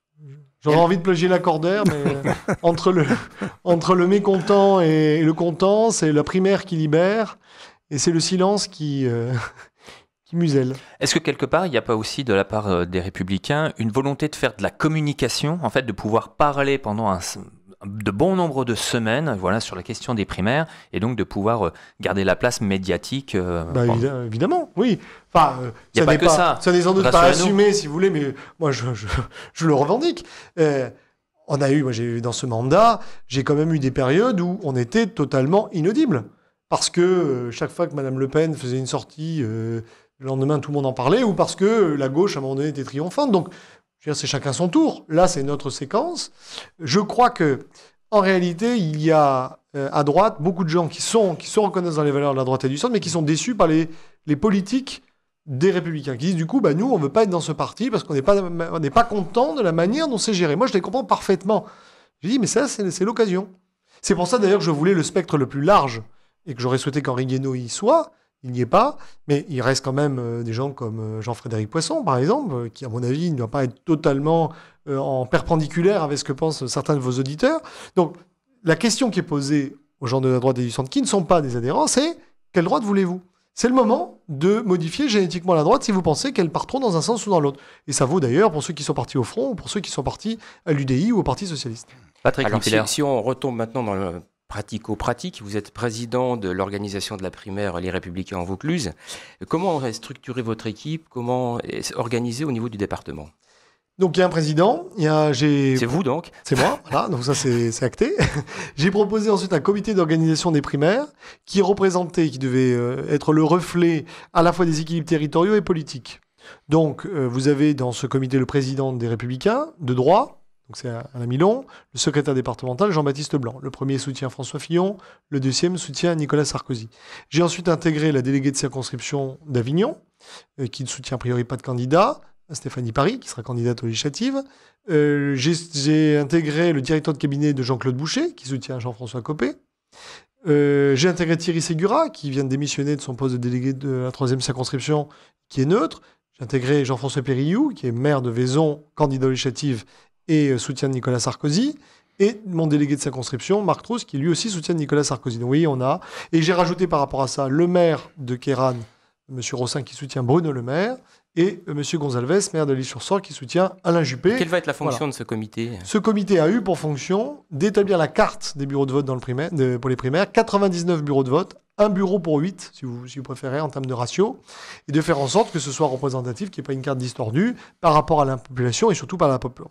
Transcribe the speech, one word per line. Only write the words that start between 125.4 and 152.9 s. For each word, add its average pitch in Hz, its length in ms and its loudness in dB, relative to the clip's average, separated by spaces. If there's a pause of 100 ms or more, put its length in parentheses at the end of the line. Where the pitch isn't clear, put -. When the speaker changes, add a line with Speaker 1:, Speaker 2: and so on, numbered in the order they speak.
Speaker 1:
soutient 165 380 -2
Nicolas 147 280 0
Sarkozy. 123 460 -6 (400)
J'ai 160 140 2
ensuite 170 260 0
intégré 156 420 2
la 135 100 2
déléguée 139 300 0
de 135 60 -4
circonscription 135 800 -6 (100)
d'Avignon, 147 480 0 (640)
euh, 127 80 -4
qui - 160 -12
ne 123 60 -8
soutient - 260 -8
a - 20 -2
priori 123 280 -2
pas 131 100 -8
de 110 60 -10
candidat, 135 580 0 (320)
Stéphanie 123 400 -8
Paris, 185 280 0
qui - 80 -20
sera - 140 -12
candidate 120 400 -2
aux 117 60 -4
législatives. 220 560 -4 (480)
Euh, 147 420 2
j'ai, 139 200 0 (200)
j'ai 151 420 4
intégré 156 580 2
le 139 100 0
directeur 156 280 0
de 139 60 -6
cabinet 147 360 0
de 131 100 -2
Jean-Claude 127 340 -2
Boucher, 254 380 -2
qui - 120 -18
soutient 131 320 -6
Jean-François 120 440 -8
Copé. 226 300 -4 (920)
Euh, 143 500 4
j'ai 156 140 4
intégré 165 280 0
Thierry 165 220 -2
Ségura, 196 500 0
qui - 200 -10
vient 135 140 -2
de 131 60 -2
démissionner 143 460 -2
de 143 60 -6
son 131 140 -10
poste 131 180 -2
de 123 60 -2
délégué 123 340 -2
de 135 160 -6
la 127 220 -2
troisième 131 300 -2
circonscription, 143 640 -2 (420)
qui 135 120 -2
est 131 40 2
neutre. 214 360 2 (320)
J'ai - 100 -16
intégré 135 420 0
Jean-François 131 380 -2
Périllou, 151 460 0
qui 151 180 -6
est 120 40 -2
maire 135 300 0
de 123 80 -2
Vaison, 139 540 0 (100)
candidat 135 320 0
aux 131 60 2
législatives 127 520 -4 (440)
et, 151 220 4
euh, 127 100 2
soutien 139 280 -4
de 135 60 -2
Nicolas 123 240 0
Sarkozy. 156 640 -2 (400)
Et 214 260 2
mon 165 220 0
délégué 147 280 2